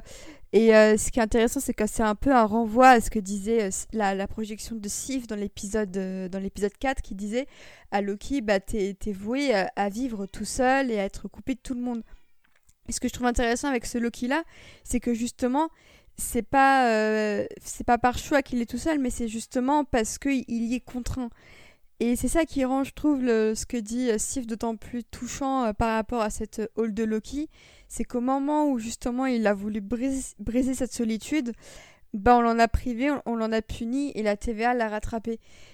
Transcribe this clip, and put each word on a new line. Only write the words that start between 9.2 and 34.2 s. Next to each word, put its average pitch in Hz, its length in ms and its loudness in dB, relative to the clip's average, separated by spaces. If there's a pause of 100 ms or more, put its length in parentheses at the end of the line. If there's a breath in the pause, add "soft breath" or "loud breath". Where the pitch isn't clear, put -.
euh, 190 100 2 (100)
à 202 140 0
vivre 220 360 -6
tout 208 200 -8
seul 262 460 2
et 214 80 -2
à 196 60 0
être - 220 -8
coupé - 280 -8
de - 60 -14
tout 262 140 -8
le 240 60 -6
monde. 240 220 -4 (840)
Et - 20 -6
ce - 80 -6
que 247 80 0
je 240 60 -6
trouve 247 140 -2
intéressant 247 420 2
avec 247 160 -2
ce - 140 -4
Loki-là, 247 440 -2 (400 soft breath)
c'est - 160 -2
que 240 140 0
justement, 247 560 -2 (480 soft breath)
c'est - 300 -4
pas, 269 440 6
euh, 214 540 2 (180)
c'est - 220 -10
pas 240 120 6
par 247 200 2
choix 294 240 2
qu'il 247 200 -2
est 233 80 -4
tout 247 80 -6
seul, 311 220 0
mais 262 120 0
c'est 240 180 -4
justement 262 560 0
parce 226 320 0
qu'il 277 320 -2
y 233 260 -2
est 240 80 -2
contraint. 247 460 -6 (720 soft breath)
Et 240 160 2
c'est 254 120 0
ça 330 180 2
qui 269 200 -2
rend, 269 180 0
je 254 80 -8
trouve, 285 320 0
le, 220 320 2
ce - 100 -8
que 247 120 -6
dit, 233 320 -2
euh, 220 80 2
Sif 247 280 -6
d'autant 226 300 -4
plus 240 300 -10
touchant, 262 600 -4
euh, 214 80 0
par 226 220 0
rapport 220 260 -2
à 214 80 0
cette, 220 300 -8
euh, 214 160 -4
Old 220 240 -2
Loki, 226 500 -4 (380 soft breath)
c'est - 160 -6
qu'au - 160 -4
moment 277 480 0
où 262 120 0
justement 240 480 -4
il 233 200 2
a 202 60 4
voulu 208 260 -6
brise-, 247 600 -4
briser 240 340 0
cette 247 180 -4
solitude, 233 600 -2 (600 soft breath)
bah, 226 220 6
on 240 60 6
l'en 233 180 2
a 233 80 6
privé, 247 440 0
on, 277 140 -2
on 233 100 -2
l'en 220 160 -2
a 220 100 2
puni 262 540 -4
et 214 80 -4